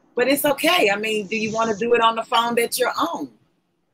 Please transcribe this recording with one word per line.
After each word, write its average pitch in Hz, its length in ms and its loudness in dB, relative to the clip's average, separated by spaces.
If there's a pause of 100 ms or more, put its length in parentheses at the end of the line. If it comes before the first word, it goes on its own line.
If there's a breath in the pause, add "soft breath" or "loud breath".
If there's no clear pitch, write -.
(160)
But 247 120 2
it's 285 180 0
okay. 294 460 2
I 202 40 0
mean, 214 320 -4
do 214 80 -6
you 220 160 -2
wanna 226 240 0
do 233 180 0
it 233 80 4
on 226 140 4
the 226 80 -4
phone 240 320 0
that 233 240 0
you're 240 180 0
on? 262 320 -4 (640)